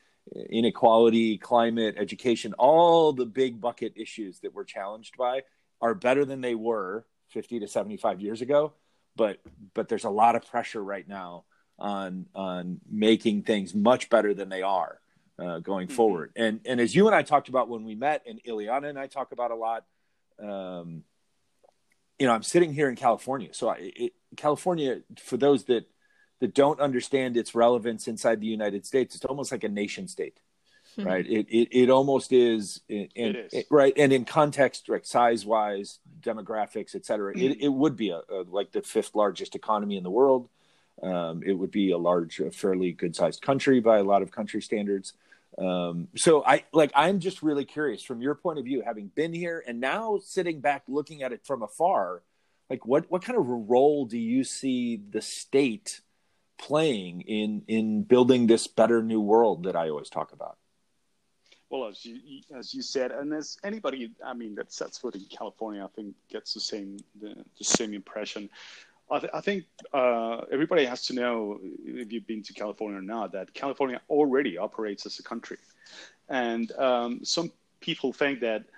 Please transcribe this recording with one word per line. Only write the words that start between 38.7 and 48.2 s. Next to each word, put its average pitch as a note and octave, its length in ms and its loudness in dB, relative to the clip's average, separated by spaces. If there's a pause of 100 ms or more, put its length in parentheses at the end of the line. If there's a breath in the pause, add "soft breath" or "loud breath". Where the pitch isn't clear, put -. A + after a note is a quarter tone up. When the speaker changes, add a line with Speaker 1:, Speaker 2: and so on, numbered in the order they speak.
Speaker 1:
the G#2 100 -4
fifth - 320 -4
largest G2 400 0
economy G2+ 440 -2
in F2+ 60 -8
the F2+ 60 -6
world. B2+ 400 4 (540)
Um, E2+ 420 -4
it G2 80 2
would F#2 160 -2
be G2 220 2
a E2+ 60 2
large, E2+ 420 0
a - 100 -4
fairly F#2 440 0
good-sized E2+ 500 -2
country C#3 360 4
by A2 200 6
a G2+ 40 2
lot G2 200 4
of F#2 80 -6
country G#2+ 320 -8
standards. G2+ 500 -4 (460 soft breath)
Um, F2 560 -2
so D3+ 280 4
I, C#3+ 200 4 (100)
like, D#3 220 4
I'm F3 240 4
just E3 240 -6
really C#3+ 220 -2
curious C#3 360 -4
from A#2 200 -10